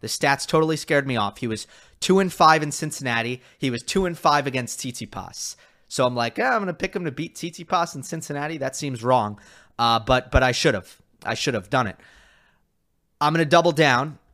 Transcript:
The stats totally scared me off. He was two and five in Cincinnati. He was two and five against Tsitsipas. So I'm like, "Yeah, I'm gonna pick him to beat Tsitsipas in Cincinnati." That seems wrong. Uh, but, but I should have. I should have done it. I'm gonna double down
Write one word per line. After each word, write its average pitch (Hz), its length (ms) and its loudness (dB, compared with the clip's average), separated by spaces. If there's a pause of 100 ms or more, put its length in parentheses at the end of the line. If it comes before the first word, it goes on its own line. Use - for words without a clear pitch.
The 110 60 -12
stats 139 400 0
totally 160 300 2
scared 143 300 0
me 131 100 -2
off. 101 220 -2
He 127 100 -6
was 110 180 -6 (340)
two 190 200 4
and 185 120 0
five 160 300 6
in 151 80 -4
Cincinnati. 123 720 -4 (160)
He 131 120 -2
was 120 120 -4
two 190 240 -2
and 170 100 -4
five 147 300 2
against 127 320 -6
Tsitsipas. - 800 -12 (320)
So - 180 0
I'm 123 80 0
like, 117 240 -4
"Yeah, 254 160 0
I'm 220 60 0
gonna 185 140 -4
pick - 200 -8
him 185 100 -6
to 160 60 -4
beat 160 240 -10
Tsitsipas 170 600 -4
in 135 80 -10
Cincinnati." 156 560 -8
That 131 180 -6
seems 131 260 -6
wrong. 113 380 2 (380)
Uh, 117 200 2
but, 127 320 0
but 131 120 4
I 127 100 4
should 131 220 2
have. - 240 -8 (260)
I 113 100 -4
should 123 200 -4
have 101 160 -6
done 127 160 2
it. 95 100 -8 (1200)
I'm 147 120 2
gonna 165 120 2
double 170 280 4
down 143 460 4 (160)